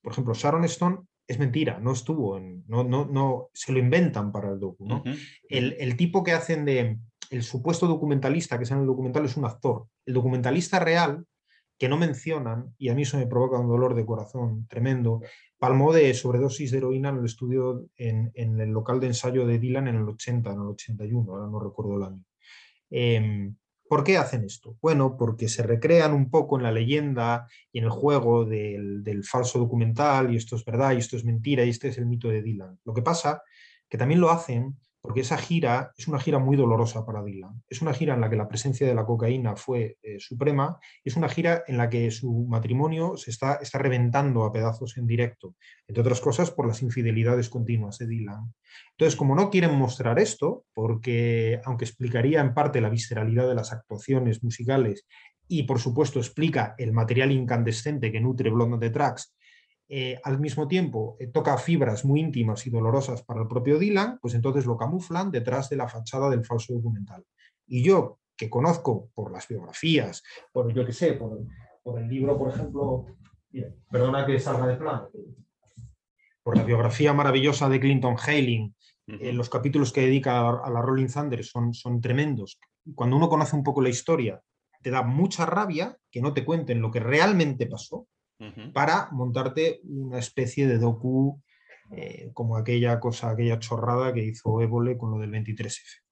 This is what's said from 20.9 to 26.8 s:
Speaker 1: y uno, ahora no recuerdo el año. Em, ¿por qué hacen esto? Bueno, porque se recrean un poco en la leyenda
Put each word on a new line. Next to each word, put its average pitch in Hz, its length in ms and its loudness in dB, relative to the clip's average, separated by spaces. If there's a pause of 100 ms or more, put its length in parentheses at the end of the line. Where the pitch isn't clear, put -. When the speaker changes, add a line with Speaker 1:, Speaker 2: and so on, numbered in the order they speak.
Speaker 1:
y 107 60 -4
uno, 113 220 -2
ahora 101 140 -8
no 107 120 -6
recuerdo 101 380 -6
el 101 60 -2
año. 95 200 -12 (680)
Em, 107 680 0 (320)
¿por 147 160 2
qué 190 140 4
hacen 127 260 0
esto? - 380 -12
Bueno, 135 360 4
porque 113 300 -2
se - 140 -4
recrean 151 520 4
un 135 180 2
poco 143 260 4
en 127 60 0
la 117 80 2
leyenda 120 720 0 (260)